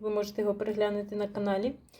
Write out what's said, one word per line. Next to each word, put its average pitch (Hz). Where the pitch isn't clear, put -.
ви 214
можете 208
його 202
переглянути 208
на 208
каналі. 202